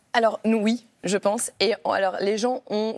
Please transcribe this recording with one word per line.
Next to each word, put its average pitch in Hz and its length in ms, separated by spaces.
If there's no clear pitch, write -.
Alors, 226 320
nous, 226 120
oui, 220 300
je 190 140
pense. 202 420
Et 196 240
en-, 214 80
alors, 190 300
les 202 180
gens 247 280
ont 214 300